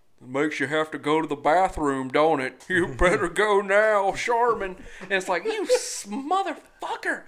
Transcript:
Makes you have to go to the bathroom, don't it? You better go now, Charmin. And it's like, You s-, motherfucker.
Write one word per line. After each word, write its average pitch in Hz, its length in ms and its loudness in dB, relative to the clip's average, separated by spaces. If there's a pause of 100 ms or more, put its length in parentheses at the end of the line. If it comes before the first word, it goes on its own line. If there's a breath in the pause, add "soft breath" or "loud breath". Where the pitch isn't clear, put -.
(180)
Makes 139 420 -4
you 135 60 -2
have 156 260 -2
to - 60 -8
go 147 220 0
to 160 80 -4
the 143 80 -4
bathroom, 147 720 0
don't 147 320 2
it? 131 280 -8
You 185 200 0
better 180 400 2
go 202 320 2
now, 202 520 4
Charmin. 220 640 0 (260 loud breath)
And 190 100 -8
it's 185 160 -2
like, 180 160 -2
You 427 200 -2
s-, - 440 -2
motherfucker. 330 1200 -4